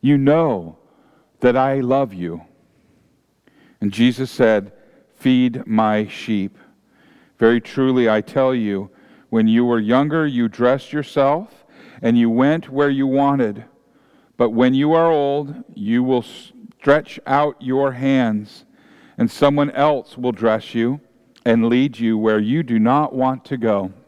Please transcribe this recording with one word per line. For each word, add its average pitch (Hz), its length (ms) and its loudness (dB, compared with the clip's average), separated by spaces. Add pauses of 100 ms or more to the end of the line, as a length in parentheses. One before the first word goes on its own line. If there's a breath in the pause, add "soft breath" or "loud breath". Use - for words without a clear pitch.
You 143 160 2
know 139 600 0 (600 soft breath)
that 123 160 4
I 135 240 0
love 127 340 -2
you." 85 280 -10 (1400 soft breath)
And 101 120 -2
Jesus 123 380 0
said, 107 420 2 (440 soft breath)
"Feed 127 500 0
my 107 400 0
sheep. 98 520 -6 (800 soft breath)
Very 117 200 4
truly, 127 520 0
I 107 100 2
tell 131 340 -2
you, 104 360 -4 (400 soft breath)
when 110 180 2
you 117 160 4
were 120 140 0
younger, 143 480 0
you 120 220 -2
dressed 123 440 -2
yourself 147 720 -2 (380 loud breath)
and 120 160 2
you 117 100 2
went 131 400 0
where 143 220 0
you 139 160 -2
wanted. 135 580 0 (720 soft breath)
But 120 140 2
when 123 240 2
you 147 180 2
are 165 180 4
old, 147 600 -2
you 113 300 -2
will 127 180 0
stretch - 1080 -4
out 143 320 0
your 135 340 -2
hands, 123 720 -2 (500 soft breath)
and 117 140 0
someone 143 400 0
else 143 480 -2
will 123 140 -2
dress 110 420 -2
you 120 260 -2 (460)
and 117 240 2
lead 127 280 0
you 113 200 0
where 107 220 2
you 123 220 -2
do 120 160 -2
not 131 360 2
want 131 320 -4
to 143 100 -8
go." 101 360 -2 (160)